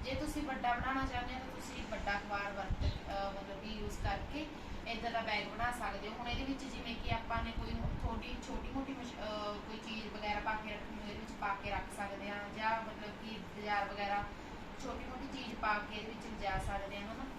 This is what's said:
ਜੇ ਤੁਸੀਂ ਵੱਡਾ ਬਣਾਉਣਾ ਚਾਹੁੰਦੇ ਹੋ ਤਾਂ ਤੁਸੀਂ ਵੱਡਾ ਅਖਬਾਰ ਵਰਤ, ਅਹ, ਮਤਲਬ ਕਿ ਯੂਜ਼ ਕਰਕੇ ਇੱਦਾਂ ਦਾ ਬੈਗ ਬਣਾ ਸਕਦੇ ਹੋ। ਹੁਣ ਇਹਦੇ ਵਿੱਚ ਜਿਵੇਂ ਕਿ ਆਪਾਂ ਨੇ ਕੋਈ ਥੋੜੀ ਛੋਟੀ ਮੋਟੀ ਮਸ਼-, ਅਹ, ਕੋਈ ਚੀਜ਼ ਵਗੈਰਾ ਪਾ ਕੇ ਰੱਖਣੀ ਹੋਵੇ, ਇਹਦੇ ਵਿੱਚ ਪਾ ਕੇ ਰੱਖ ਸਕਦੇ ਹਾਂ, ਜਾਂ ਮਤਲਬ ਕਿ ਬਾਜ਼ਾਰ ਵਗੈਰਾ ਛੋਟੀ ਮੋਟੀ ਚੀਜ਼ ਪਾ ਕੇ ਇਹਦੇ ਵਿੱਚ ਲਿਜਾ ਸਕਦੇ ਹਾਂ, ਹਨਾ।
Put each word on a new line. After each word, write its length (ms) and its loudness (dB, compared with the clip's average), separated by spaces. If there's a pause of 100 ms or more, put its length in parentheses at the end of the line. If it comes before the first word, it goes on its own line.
ਜੇ 100 2
ਤੁਸੀਂ 280 2
ਵੱਡਾ 320 4
ਬਣਾਉਣਾ 320 4
ਚਾਹੁੰਦੇ 280 0
ਹੋ 40 -2
ਤਾਂ 160 -4
ਤੁਸੀਂ 360 -4
ਵੱਡਾ 220 2
ਅਖਬਾਰ 400 0
ਵਰਤ, 320 2
ਅਹ, 460 2
ਮਤਲਬ 320 -4
ਕਿ 60 -4
ਯੂਜ਼ 340 -2
ਕਰਕੇ 440 2 (400)
ਇੱਦਾਂ 240 0
ਦਾ 100 4
ਬੈਗ 260 2
ਬਣਾ 260 2
ਸਕਦੇ 360 -2
ਹੋ। 100 -4
ਹੁਣ 100 -2
ਇਹਦੇ 160 2
ਵਿੱਚ 200 0
ਜਿਵੇਂ 300 -2 (100)
ਕਿ 80 4
ਆਪਾਂ 300 4
ਨੇ 180 0
ਕੋਈ 140 2 (280)
ਥੋੜੀ 320 2 (120)
ਛੋਟੀ 280 0
ਮੋਟੀ 180 0
ਮਸ਼-, 280 -4
ਅਹ, 340 0 (120)
ਕੋਈ 120 -4
ਚੀਜ਼ 360 -4
ਵਗੈਰਾ 260 2
ਪਾ 140 2
ਕੇ 200 -2
ਰੱਖਣੀ 220 -6
ਹੋਵੇ, 140 -4
ਇਹਦੇ 100 -4
ਵਿੱਚ 200 -6
ਪਾ 220 2
ਕੇ 80 0
ਰੱਖ 260 0
ਸਕਦੇ 340 -2
ਹਾਂ, 80 -2 (180)
ਜਾਂ 160 4 (100)
ਮਤਲਬ 300 -6 (100)
ਕਿ 140 -4 (200)
ਬਾਜ਼ਾਰ 320 4
ਵਗੈਰਾ 340 2 (600)
ਛੋਟੀ 220 -4
ਮੋਟੀ 220 -4 (100)
ਚੀਜ਼ 180 -4
ਪਾ 240 4
ਕੇ 180 -2
ਇਹਦੇ 120 -4
ਵਿੱਚ 180 -6
ਲਿਜਾ 400 0
ਸਕਦੇ 300 0
ਹਾਂ, 160 -4
ਹਨਾ। 120 -4 (140)